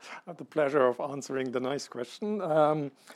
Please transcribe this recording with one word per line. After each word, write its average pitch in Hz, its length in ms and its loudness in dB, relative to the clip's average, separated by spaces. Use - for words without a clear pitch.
I - 40 -14
have 165 80 -12
the 139 80 -12
pleasure 139 420 4
of 123 140 2
answering 135 500 -4
the 123 80 -2
nice 127 260 -4
question. 208 560 -6
Um, 156 480 4